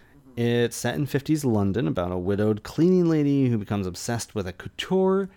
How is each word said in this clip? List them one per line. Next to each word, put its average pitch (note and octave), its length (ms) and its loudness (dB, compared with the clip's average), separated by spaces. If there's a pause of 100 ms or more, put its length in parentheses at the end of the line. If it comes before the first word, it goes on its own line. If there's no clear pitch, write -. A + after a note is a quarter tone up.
(380)
It's A#2+ 400 0
set A#2+ 180 -4
in D3 120 -2
fifties D3 360 -2
London G#2+ 440 2
about F2+ 260 -2
a F2+ 40 -4
widowed G2+ 460 0
cleaning F3 460 2
lady C#3+ 400 2
who A#2 80 2
becomes G2+ 280 -2
obsessed G#2+ 480 -6
with G2 140 -4
a F2+ 60 -8
couture F#3+ 840 0